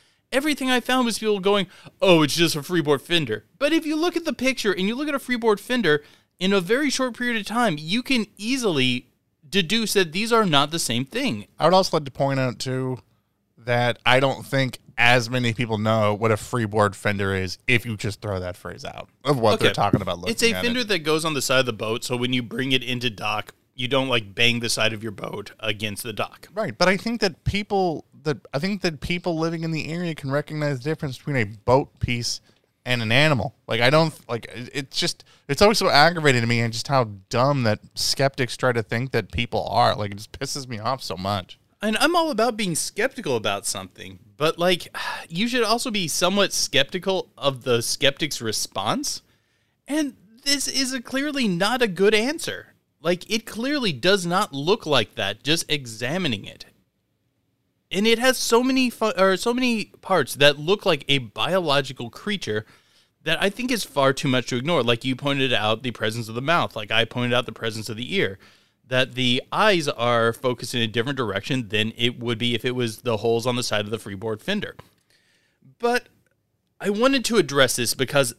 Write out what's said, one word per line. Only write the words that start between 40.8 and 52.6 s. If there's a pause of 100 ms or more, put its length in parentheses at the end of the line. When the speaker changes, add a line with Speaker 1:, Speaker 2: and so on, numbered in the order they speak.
Speaker 2:
so
much. (220)
Speaker 1:
And
I'm
all
about
being
skeptical
about
something, (180)
but,
like, (160)
<sighs>
you
should
also
be
somewhat
skeptical
of
the
skeptic's
response. (640)
And (300)
this
is
a
clearly
not
a
good
answer. (260)